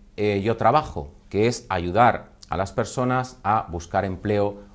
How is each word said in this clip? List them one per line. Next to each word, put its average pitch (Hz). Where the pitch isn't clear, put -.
eh, 101
yo 113
trabajo, 113
que 104
es 120
ayudar 95
a 82
las 98
personas 127
a 107
buscar 87
empleo 101